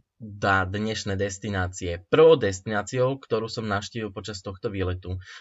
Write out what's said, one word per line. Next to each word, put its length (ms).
na 400
dnešné 560
destinácie. 880
Prvou 320
destináciou, 800
ktorú 320
som 160
navštívil 480
počas 240
tohto 320
výletu, 480